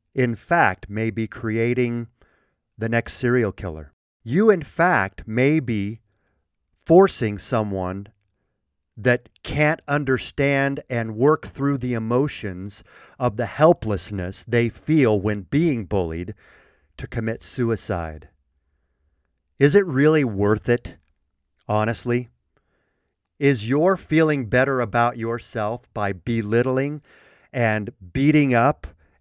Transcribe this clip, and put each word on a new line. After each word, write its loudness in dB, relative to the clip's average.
in 0
fact, 0
may -4
be -4
creating -2
the -4
next -2
serial 0
killer. -12
You, 2
in 4
fact, -2
may 2
be -4
forcing 4
someone -4
that 0
can't 0
understand -2
and -4
work 2
through -2
the -4
emotions -4
of -2
the -4
helplessness 0
they 0
feel 2
when -2
being -2
bullied -4
to -12
commit -6
suicide. -4
Is 6
it 6
really 4
worth 0
it, -2
honestly? -2
Is 2
your 2
feeling 0
better 2
about 0
yourself -6
by -2
belittling -2
and -2
beating 4
up 2